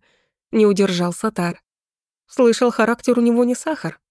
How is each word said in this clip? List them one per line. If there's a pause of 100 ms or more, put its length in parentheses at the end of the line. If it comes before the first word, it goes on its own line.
(500)
Не
удержался
Тар. (640)
«Слышал,
характер
у
него
не
сахар, (120)